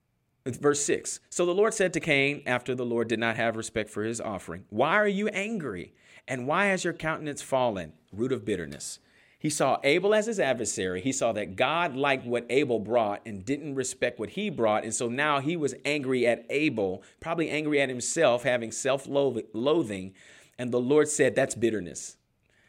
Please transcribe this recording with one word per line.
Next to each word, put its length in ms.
Verse 360
six. 380
So 160
the 100
Lord 200
said 200
to 60
Cain, 460
after 260
the 140
Lord 220
did 100
not 160
have 220
respect 340
for 140
his 160
offering, 500
"Why 240
are 140
you 200
angry? 640
And 180
why 200
has 180
your 80
countenance 500
fallen?" 500
Root 180
of 140
bitterness. 560
He 100
saw 320
Abel 320
as 120
his 120
adversary. 640
He 100
saw 220
that 240
God 400
liked 300
what 220
Abel 300
brought 480
and 180
didn't 300
respect 460
what 100
he 180
brought. 360
And 100
so 140
now 320
he 160
was 180
angry 440
at 200
Abel, 540
probably 320
angry 300
at 80
himself, 560
having 260
self-loathing. 1400
And 140
the 80
Lord 280
said, 260
"That's 220
bitterness. 600